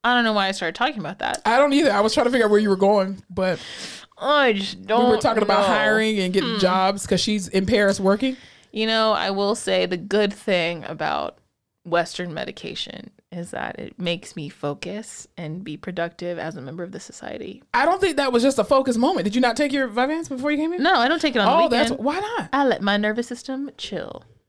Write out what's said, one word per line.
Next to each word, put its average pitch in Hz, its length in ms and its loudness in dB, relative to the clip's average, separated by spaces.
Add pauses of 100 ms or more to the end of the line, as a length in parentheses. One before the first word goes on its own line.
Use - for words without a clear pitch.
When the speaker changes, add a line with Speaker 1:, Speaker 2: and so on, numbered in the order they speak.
Speaker 1:
I 247 120 2
don't 240 80 4
know 220 100 2
why 196 140 2
I 190 40 -2
started 175 240 -4
talking 254 240 -2
about 165 200 -8
that. - 260 -2
Speaker 2:
I 233 120 4
don't 277 160 6
either. 285 180 4
I 202 80 2
was 214 140 2
trying 240 120 4
to 240 60 2
figure 240 140 4
out 208 60 4
where 208 100 6
you 208 80 2
were 196 80 6
going, 196 520 2
but 185 300 -2 (580)
Speaker 1:
I 269 360 2
just 190 300 -6
don't 226 260 4
Speaker 2:
we 214 60 6
were 214 60 -2
talking 220 220 2
about 202 240 2
Speaker 1:
know. 208 80 2
Speaker 2:
hiring 220 440 2
and 185 140 -2
getting 190 200 0
Speaker 1:
Hmm. 214 60 -2
Speaker 2:
jobs 190 460 2
'cause 185 140 0
she's 208 300 -2
in 190 160 0
Paris 202 340 2
working. 202 380 0 (340)
Speaker 1:
You 220 160 -2
know, 220 240 2
I 196 200 0
will 202 220 0
say 185 320 0
the 180 120 -4
good 202 360 0
thing 170 540 -2
about 151 500 -4 (460)
Western 170 500 -2
medication - 800 -12 (200)
is 175 200 -12
that - 280 -8
it - 200 -16
makes 175 360 -6
me 147 140 -8
focus 180 800 -10 (100)
and 170 260 -10
be 151 140 -10
productive 175 600 -6
as 160 160 -8
a 139 60 -12
member 165 200 -12
of 180 120 -10
the - 60 -12
society. - 640 -14 (120)
Speaker 2:
I 262 120 2
don't 370 140 2
think 349 180 0
that 269 140 0
was 233 120 4
just 269 160 4
a 208 40 2
focus 269 340 4
moment. 247 280 2
Did 208 100 -2
you 247 60 4
not 233 160 2
take 285 160 2
your 269 160 0
Vyvanse 285 400 -2
before 277 220 -4
you 294 60 0
came 320 160 -2
in? 359 100 -4
Speaker 1:
No, 370 120 4
I 240 140 4
don't 320 120 0
take - 140 0
it 226 40 4
on 202 60 4
the 320 200 4
Speaker 2:
Oh, 311 40 0
that's 233 220 2
Speaker 1:
weekend. 247 140 -6
Speaker 2:
why 311 160 0
not? 427 320 -6
Speaker 1:
I 277 120 2
let 233 160 2
my 202 160 2
nervous 214 300 -2
system 269 500 -8
chill. - 460 -10 (260)